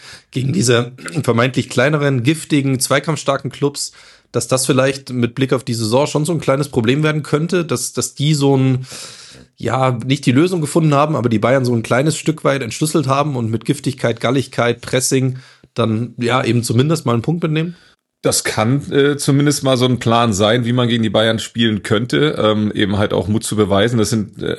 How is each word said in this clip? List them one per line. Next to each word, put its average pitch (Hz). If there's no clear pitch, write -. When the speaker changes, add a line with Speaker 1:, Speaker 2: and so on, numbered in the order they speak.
Speaker 1:
gegen 131
diese 120
<clears throat> 147
vermeintlich 123
kleineren, 139
giftigen, 139
zweikampfstarken 139
Clubs, -
dass 120
das 131
vielleicht 135
mit 117
Blick 131
auf 127
die 120
Saison 117
schon 151
so 170
ein 156
kleines 139
Problem 135
werden 151
könnte, 170
dass, -
dass -
die 151
so 139
ein, 131
ja, 127
nicht 135
die 127
Lösung 170
gefunden 156
haben, 151
aber 120
die 113
Bayern 123
so 123
ein 113
kleines 143
Stück -
weit 139
entschlüsselt 135
haben 139
und 117
mit 110
Giftigkeit, 120
Galligkeit, 120
Pressing 131
dann, 113
ja, 120
eben 113
zumindest 139
mal 123
einen 117
Punkt 165
mitnehmen? 160
Speaker 2:
Das -
kann, 123
äh, 139
zumindest 143
mal 131
so 123
ein 127
Plan 117
sein, 107
wie 117
man 123
gegen 117
die 110
Bayern 113
spielen 110
könnte, 123
ähm, 107
eben 104
halt 101
auch 95
Mut 107
zu -
beweisen. 104
Das 104
sind, -
äh, -